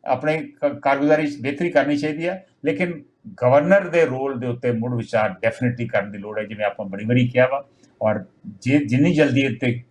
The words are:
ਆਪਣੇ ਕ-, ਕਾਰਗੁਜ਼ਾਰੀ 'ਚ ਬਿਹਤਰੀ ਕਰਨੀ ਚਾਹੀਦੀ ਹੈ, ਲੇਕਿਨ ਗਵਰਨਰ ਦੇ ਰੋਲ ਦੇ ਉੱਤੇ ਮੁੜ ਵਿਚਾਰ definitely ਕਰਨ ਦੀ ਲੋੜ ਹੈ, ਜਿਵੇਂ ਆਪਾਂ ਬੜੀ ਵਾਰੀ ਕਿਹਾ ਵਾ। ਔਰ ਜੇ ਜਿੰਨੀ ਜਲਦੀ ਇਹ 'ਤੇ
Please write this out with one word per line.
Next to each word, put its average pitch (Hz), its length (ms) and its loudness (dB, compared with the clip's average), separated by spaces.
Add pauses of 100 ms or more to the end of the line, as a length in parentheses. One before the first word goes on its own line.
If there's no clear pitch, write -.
ਆਪਣੇ 151 380 -2
ਕ-, - 360 -4
ਕਾਰਗੁਜ਼ਾਰੀ 147 520 2
'ਚ - 100 -12
ਬਿਹਤਰੀ 143 300 -2
ਕਰਨੀ 147 260 2
ਚਾਹੀਦੀ 156 320 -4
ਹੈ, 185 180 -8 (180)
ਲੇਕਿਨ 170 380 -2 (400)
ਗਵਰਨਰ 180 460 4
ਦੇ 160 180 4
ਰੋਲ 131 340 -4
ਦੇ 127 60 -4
ਉੱਤੇ 120 260 -2
ਮੁੜ 117 220 -4
ਵਿਚਾਰ 107 360 0
definitely 120 640 -2
ਕਰਨ 101 200 -2
ਦੀ 104 60 -12
ਲੋੜ 107 200 -10
ਹੈ, 107 60 -4
ਜਿਵੇਂ 104 220 -6
ਆਪਾਂ 101 200 -4
ਬੜੀ 101 180 -10
ਵਾਰੀ 123 240 2
ਕਿਹਾ 123 180 4
ਵਾ। 139 220 -4 (340)
ਔਰ 107 220 0 (220)
ਜੇ 143 380 0
ਜਿੰਨੀ 143 300 4
ਜਲਦੀ 139 260 4
ਇਹ 135 100 0
'ਤੇ 120 400 -2